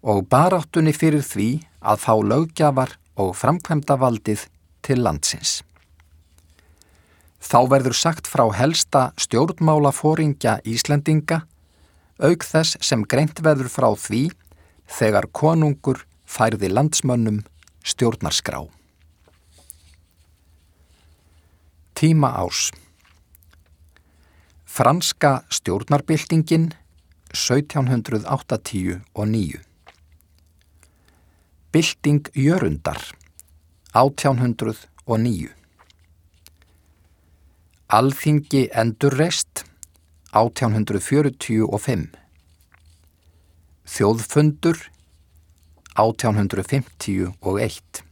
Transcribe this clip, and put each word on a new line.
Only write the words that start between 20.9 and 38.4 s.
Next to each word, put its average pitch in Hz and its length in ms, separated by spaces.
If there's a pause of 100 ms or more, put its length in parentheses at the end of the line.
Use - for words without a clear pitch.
Tíma 151 440
árs. - 320 (1900)
Franska 139 840
stjórnarbyltingin, 156 1200 (640)
sautján 139 580
hundrað 113 340
áttatíu 98 760 (120)
og 104 160
níu. 107 300 (2250)
Bylting 147 600
Jörundar, 123 680 (920)
átján 131 480
hundrað 113 460 (180)
og 113 140
níu. 113 320 (2500)
Alþingi 135 840